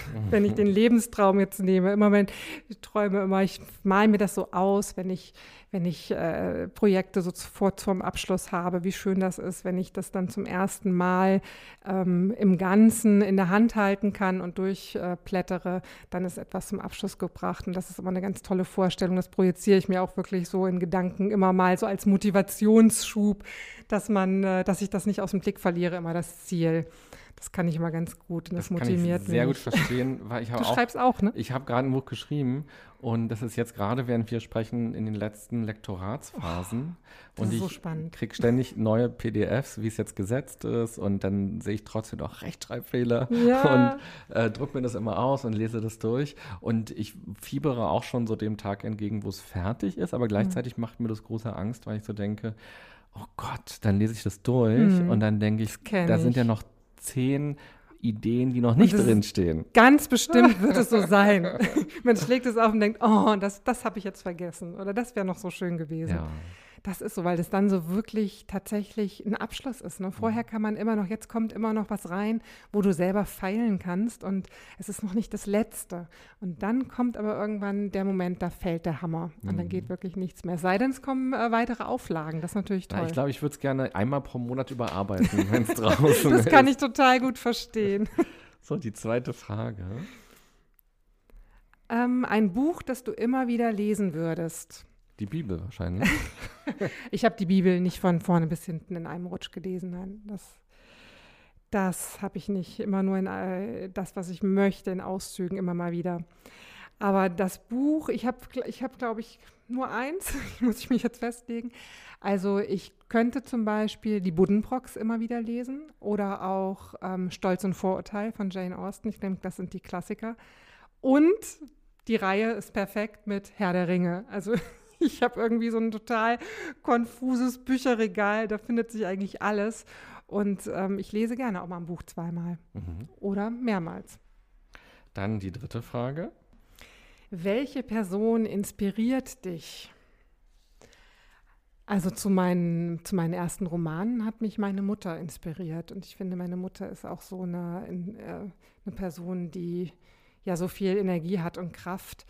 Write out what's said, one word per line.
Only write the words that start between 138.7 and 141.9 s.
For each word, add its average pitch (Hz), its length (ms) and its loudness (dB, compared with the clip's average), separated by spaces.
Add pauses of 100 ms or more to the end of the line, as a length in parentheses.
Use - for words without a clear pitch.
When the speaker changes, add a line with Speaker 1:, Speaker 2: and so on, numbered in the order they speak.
Speaker 1:
dich? - 460 -12 (1900)
Also 190 240 0